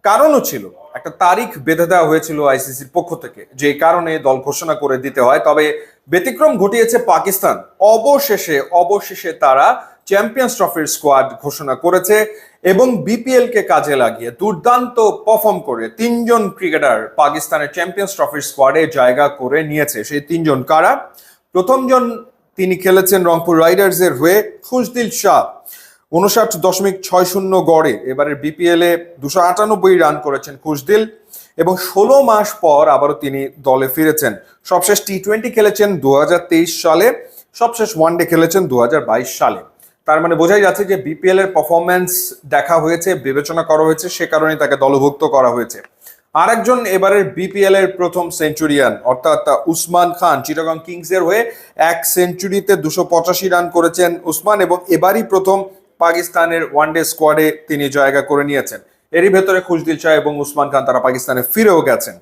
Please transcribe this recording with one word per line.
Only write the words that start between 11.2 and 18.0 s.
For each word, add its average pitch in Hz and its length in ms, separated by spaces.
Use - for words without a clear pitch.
ঘোষণা 143 340
করেছে 196 500
এবং 196 400
বিপিএল 240 480
কে 208 100
কাজে 147 340
লাগিয়ে 117 360
দুর্দান্ত 240 680
পারফর্ম 214 600
করে 113 300
তিনজন 233 600
ক্রিকেটার 143 680
পাকিস্তানের 151 580
চ্যাম্পিয়ন্স 180 420